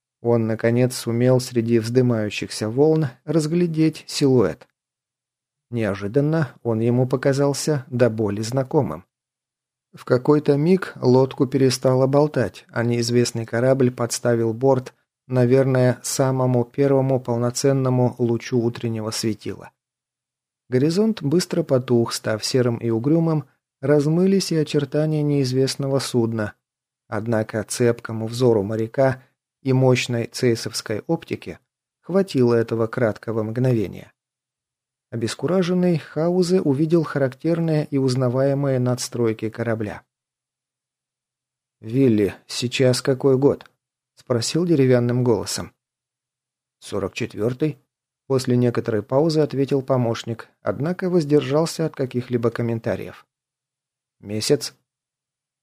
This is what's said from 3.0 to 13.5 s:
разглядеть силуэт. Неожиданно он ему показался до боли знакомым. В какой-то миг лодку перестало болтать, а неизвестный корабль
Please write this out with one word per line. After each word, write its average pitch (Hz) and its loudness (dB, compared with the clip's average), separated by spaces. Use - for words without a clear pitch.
разглядеть 160 -2
силуэт. 123 2
Неожиданно 120 -2
он 113 0
ему 120 2
показался 139 0
до 123 2
боли 110 -2
знакомым. 120 -2
В - -20
какой-то 143 2
миг 170 0
лодку 131 2
перестало 131 2
болтать, 143 0
а 120 -4
неизвестный 120 0
корабль 127 2